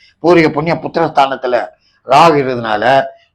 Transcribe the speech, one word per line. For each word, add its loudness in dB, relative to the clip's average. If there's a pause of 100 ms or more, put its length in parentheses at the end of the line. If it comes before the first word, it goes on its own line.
(220)
பூர்வீக 4
புண்ணிய -2
புத்திரஸ்தானத்துல -2 (560)
ராகு 4
இருந்ததுனால -4 (500)